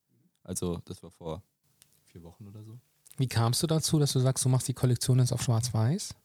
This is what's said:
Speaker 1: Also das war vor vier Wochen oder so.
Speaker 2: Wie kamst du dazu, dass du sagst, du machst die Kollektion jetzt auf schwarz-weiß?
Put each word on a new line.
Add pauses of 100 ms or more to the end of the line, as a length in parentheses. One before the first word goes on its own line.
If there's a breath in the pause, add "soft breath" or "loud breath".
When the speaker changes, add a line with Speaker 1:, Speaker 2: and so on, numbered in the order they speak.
(440)
Speaker 1:
Also
das
war
vor (600)
vier
Wochen
oder
so. (400)
Speaker 2:
Wie
kamst
du
dazu,
dass
du
sagst,
du
machst
die
Kollektion
jetzt
auf
schwarz-weiß? (120)